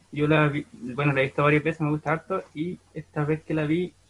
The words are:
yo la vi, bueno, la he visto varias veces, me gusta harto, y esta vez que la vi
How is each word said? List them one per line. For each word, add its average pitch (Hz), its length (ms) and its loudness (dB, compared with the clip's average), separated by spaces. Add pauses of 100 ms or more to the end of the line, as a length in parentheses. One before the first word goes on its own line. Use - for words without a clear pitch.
(120)
yo 147 160 0
la 151 200 6
vi, 143 240 -4
bueno, 131 400 -2
la 135 80 2
he 135 40 2
visto 139 200 -2
varias 147 200 4
veces, 160 160 -2
me 151 100 0
gusta 151 220 -2
harto, 175 300 -4 (120)
y 165 240 -6 (160)
esta 151 300 -6
vez 156 200 -2
que 160 100 -6
la 156 100 -2
vi 170 280 -2 (180)